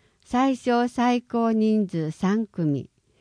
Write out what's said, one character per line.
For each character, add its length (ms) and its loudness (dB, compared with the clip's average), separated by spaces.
最 260 2
小 320 0
最 340 0
高 300 -2
人 360 2
数 220 -4
三 360 -2
組。 440 -4